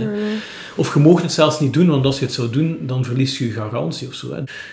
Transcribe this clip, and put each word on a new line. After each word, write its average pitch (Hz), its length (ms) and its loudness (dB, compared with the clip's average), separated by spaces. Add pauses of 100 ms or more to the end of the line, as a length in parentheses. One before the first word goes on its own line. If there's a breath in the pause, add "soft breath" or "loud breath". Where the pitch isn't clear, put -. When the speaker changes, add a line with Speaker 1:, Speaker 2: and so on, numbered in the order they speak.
Speaker 1:
nee, - 20 -2 (160)
nee. 214 140 -2 (380 loud breath)
Speaker 2:
Of - 180 0
je 151 60 4
moogt 165 220 8
het 175 100 -4
zelfs 151 280 2
niet 135 140 0
doen, 175 140 4
want 139 180 4
als 135 140 0
je 135 60 0
het - 80 -6
zou 117 160 -2
doen, 160 320 0
dan 127 240 -2
verlies 131 320 -2
je 131 80 -2
je 113 60 -2
garantie 117 560 -6
of 127 60 -14
zo, - 200 -10
hè. - 80 -6 (320 loud breath)